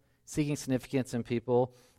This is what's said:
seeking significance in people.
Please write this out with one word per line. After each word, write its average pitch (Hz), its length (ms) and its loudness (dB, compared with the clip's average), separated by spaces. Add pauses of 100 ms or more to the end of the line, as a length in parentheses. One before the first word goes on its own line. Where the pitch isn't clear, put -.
(260)
seeking 147 320 -2
significance 127 560 -2
in 117 100 -2
people. 123 500 2 (260)